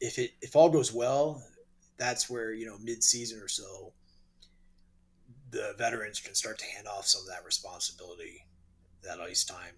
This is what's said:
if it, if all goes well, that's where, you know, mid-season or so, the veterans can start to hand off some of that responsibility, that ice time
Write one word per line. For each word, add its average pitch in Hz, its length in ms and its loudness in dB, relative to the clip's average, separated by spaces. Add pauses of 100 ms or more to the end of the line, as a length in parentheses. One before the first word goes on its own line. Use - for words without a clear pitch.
if 117 180 -4
it, 123 220 -2
if - 160 0
all 160 120 12
goes 139 240 4
well, 135 500 2 (540)
that's 123 320 -2
where, 113 240 -4
you 113 140 -8
know, 104 160 -12
mid-season 113 580 2
or 98 60 -16
so, 95 460 -8 (1600)
the 107 280 -6
veterans 113 400 -2
can 101 160 -8
start 110 240 -2
to - 80 -8
hand 104 220 -12
off 98 180 -8
some 98 160 4
of 95 60 -16
that 90 160 -12
responsibility, 90 1000 -6 (600)
that 87 160 -12
ice 90 240 -2
time 90 340 -12